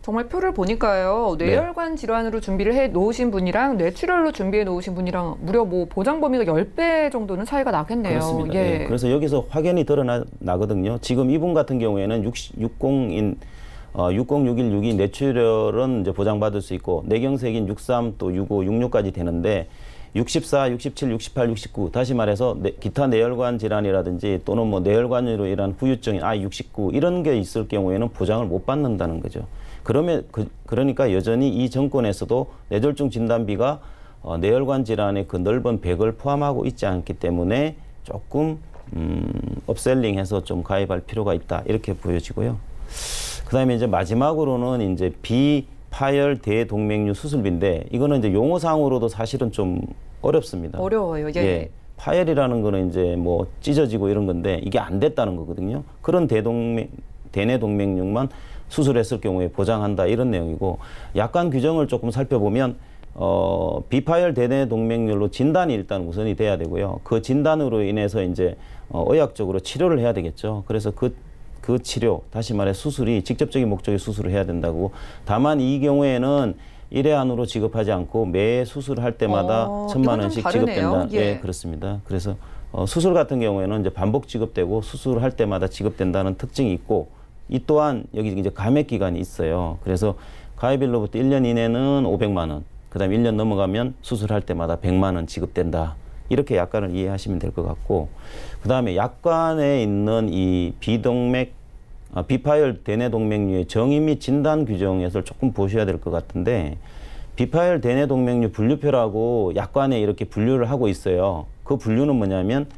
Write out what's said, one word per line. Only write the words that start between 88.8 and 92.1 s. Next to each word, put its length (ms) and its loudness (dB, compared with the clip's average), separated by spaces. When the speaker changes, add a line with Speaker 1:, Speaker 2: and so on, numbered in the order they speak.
Speaker 2:
기간이 320 0
있어요. 640 -2
그래서 320 0
가입일로부터 640 0
일 120 2
년 140 4
이내는 640 2
오백만 440 2